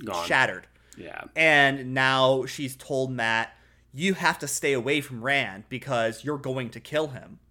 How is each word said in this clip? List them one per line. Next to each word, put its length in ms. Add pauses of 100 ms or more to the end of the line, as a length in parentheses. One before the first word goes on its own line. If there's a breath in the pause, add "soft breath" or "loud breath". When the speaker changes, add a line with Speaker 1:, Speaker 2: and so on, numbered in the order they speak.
Speaker 1:
Gone. 220
Speaker 2:
Shattered. 420 (300 soft breath)
Speaker 1:
Yeah. 280 (100)
Speaker 2:
And 580
now 520
she's 320
told 340
Matt, 420 (400 soft breath)
"You 220
have 240
to 80
stay 260
away 280
from 200
Rand 480
because 540
you're 140
going 340
to 80
kill 300
him." 300 (120)